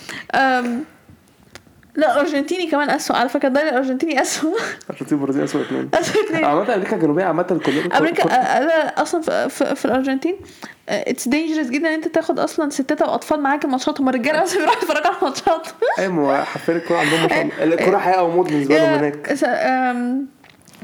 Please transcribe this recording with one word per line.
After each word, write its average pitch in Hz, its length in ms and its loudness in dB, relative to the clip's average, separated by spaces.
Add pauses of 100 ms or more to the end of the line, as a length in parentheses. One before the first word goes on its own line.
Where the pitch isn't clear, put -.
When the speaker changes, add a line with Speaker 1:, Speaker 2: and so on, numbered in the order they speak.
(360)
Speaker 1:
أم، 254 480 0 (1120)
لا، 285 180 2
الارجنتيني 302 540 0
كمان 294 220 0
اسوأ 294 260 0
على 247 140 2
فكرة، 285 180 0
الدوري 285 220 2
الارجنتيني 262 520 0
اسوأ. 330 360 -2 (320)
Speaker 2:
الارجنتين 143 280 -4
والبرازيل 139 260 0
اسوأ 143 180 -2
اتنين. 131 300 -4
Speaker 1:
<laughs> - 80 2
اسوأ 381 260 0
اتنين. 320 200 0
Speaker 2:
عامة 165 300 2
امريكا 196 200 -2
الجنوبية 160 280 2
عامة 165 200 2 (220)
كل، 175 260 0
Speaker 1:
امريكا، 320 320 2
Speaker 2:
كل، 247 60 2
Speaker 1:
آه، - 60 -2
انا 277 680 0
اصلًا 320 200 -2
في، 107 280 -2
في، - 260 -2
في - 100 -6
الارجنتين، 269 500 0 (540)
آه، - 240 -2
it's - 100 -8
dangerous 311 460 0
جدًا 294 180 0
ان 311 60 0
انت 320 140 -2
تاخد 320 320 0
اصلًا 311 300 -2
ستات 285 320 -2
واطفال 302 400 0
معاك 285 240 0
الماتشات، 277 360 -2
هما 262 100 2
رجالة 277 320 2
بس 370 140 0
بيروحوا 349 200 2
يتفرجوا 311 300 0
على 370 100 0
الماتشات. 320 500 0 (160)
<laughs> - 160 0
Speaker 2:
ايوه، 185 140 0
ما 160 80 2
هو 139 220 2
حرفيًا - 320 -2
الكورة 170 220 -2
عندهم 160 260 2
ما 165 60 4
شاء - 120 0
الله. 147 180 -2
Speaker 1:
إيه، - 40 0
Speaker 2:
الكورة 170 340 4
حياة 185 180 2
او 175 160 2
موت 180 180 2
بالنسبة 147 280 4
لهم 160 120 4
Speaker 1:
إيه، 156 100 2
Speaker 2:
هناك. 147 340 -2
Speaker 1:
س-، 285 100 -2
أم، 254 840 0 (560)